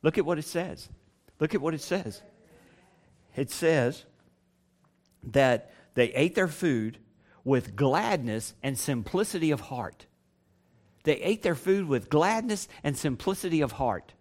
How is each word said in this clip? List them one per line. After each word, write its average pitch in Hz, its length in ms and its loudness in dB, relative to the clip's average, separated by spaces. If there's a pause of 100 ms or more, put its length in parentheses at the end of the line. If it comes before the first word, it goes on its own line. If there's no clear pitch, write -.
Look 160 140 2
at 196 80 2
what 156 140 -2
it 151 80 -8
says. - 420 -8 (520)
Look 156 140 -2
at 202 60 2
what 160 140 -2
it 151 80 -6
says. 160 400 -6 (1120)
It 139 160 -4
says 156 540 2 (1200)
that 123 480 2 (200)
they 123 200 4
ate 156 220 2
their 185 140 2
food 123 500 -2 (460)
with 123 320 0
gladness 135 880 0
and 135 160 -4
simplicity 160 720 -2
of 147 100 0
heart. - 460 -10 (1000)
They 151 120 2
ate 214 260 -2
their 175 120 2
food 190 320 2
with 135 220 0
gladness 208 580 2 (160)
and 143 140 -2
simplicity 165 640 -2
of 135 120 0
heart. 110 480 -4